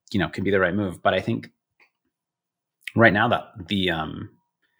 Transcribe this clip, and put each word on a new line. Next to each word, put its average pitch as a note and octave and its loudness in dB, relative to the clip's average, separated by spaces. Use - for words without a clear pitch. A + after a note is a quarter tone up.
you G#2 -2
know, - 0
can - -8
be G2 0
the G2 4
right F2+ 2
move. F#2+ -4
But G2 2
I F#2+ 0
think - -4
right A2+ 6
now A2 2
that F2+ -4
the, F#2+ 0
um, - -6